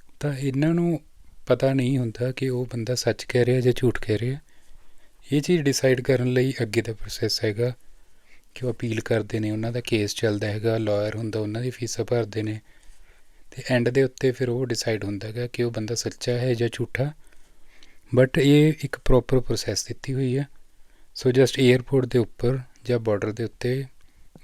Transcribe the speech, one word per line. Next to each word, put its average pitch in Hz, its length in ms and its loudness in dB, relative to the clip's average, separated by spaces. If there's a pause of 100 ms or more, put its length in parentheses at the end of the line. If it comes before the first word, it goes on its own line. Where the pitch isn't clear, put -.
(200)
ਤਾਂ 147 140 -2
ਇਹਨਾਂ 139 400 0
ਨੂੰ 170 260 2 (480)
ਪਤਾ 127 260 4
ਨਹੀਂ 135 240 2
ਹੁੰਦਾ 123 340 -2
ਕਿ 131 180 -4
ਉਹ 123 160 -2
ਬੰਦਾ 117 300 -4
ਸੱਚ - 280 -2
ਕਹਿ 123 220 2
ਰਿਹਾ 127 160 2
ਜਾਂ 120 140 4
ਝੂਠ - 240 2
ਕਹਿ 107 200 -2
ਰਿਹਾ। 131 200 -4 (920)
ਇਹ 143 100 2
ਚੀਜ਼ 170 200 2
ਡਿਸਾਈਡ 131 400 2
ਕਰਨ 127 320 2
ਲਈ 127 280 2
ਅੱਗੇ 110 200 0
ਦਾ 110 120 -6
ਪ੍ਰੋਸੈਸ - 500 -4
ਹੈਗਾ 117 300 -2 (840)
ਕਿ 127 100 -8
ਉਹ 120 80 -2
ਅਪੀਲ 110 280 -4
ਕਰਦੇ 110 380 -2
ਨੇ, 107 120 -2
ਉਹਨਾਂ 110 200 -4
ਦਾ 120 100 -4
ਕੇਸ 107 340 0
ਚੱਲਦਾ 107 320 0
ਹੈਗਾ, 110 300 0
ਲਾਇਰ 107 380 0
ਹੁੰਦਾ, 110 240 -4
ਉਹਨਾਂ 107 220 -4
ਦੀ 127 80 -4
ਫੀਸਾਂ 117 360 -6
ਭਰਦੇ 110 380 -2
ਨੇ, 107 180 -6 (880)
ਤੇ - 200 -14
ਐਂਡ 123 180 2
ਦੇ 135 140 4
ਉੱਤੇ 131 280 0
ਫਿਰ 123 180 -2
ਉਹ 127 160 -2
ਡਿਸਾਈਡ 110 400 -2
ਹੁੰਦਾ 101 220 -6
ਹੈਗਾ 120 200 -6
ਕਿ 120 160 -4
ਉਹ 120 80 0
ਬੰਦਾ 117 240 -4
ਸੱਚਾ - 380 -4
ਹੈ 123 200 0
ਜਾਂ 117 180 0
ਝੂਠਾ। 139 420 -4 (1080)
But 131 220 4
ਇਹ 147 320 8 (100)
ਇੱਕ - 220 -8
ਪ੍ਰੋਪਰ 127 340 6
ਪ੍ਰੋਸੈਸ 113 460 -2
ਦਿੱਤੀ - 280 -8
ਹੋਈ 131 240 0
ਹੈ। 143 100 -2 (680)
So 127 160 2
just 127 280 6
ਏਅਰਪੋਰਟ 127 460 4
ਦੇ 120 140 2
ਉੱਪਰ 123 400 0 (260)
ਜਾਂ 120 140 0
ਬਾਰਡਰ 107 320 0
ਦੇ 107 120 -6
ਉੱਤੇ 127 420 -4 (580)